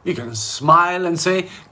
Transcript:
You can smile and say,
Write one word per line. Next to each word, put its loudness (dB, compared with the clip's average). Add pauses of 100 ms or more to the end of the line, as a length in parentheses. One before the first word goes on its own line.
You -2
can -8
smile 2
and 0
say, 0 (220)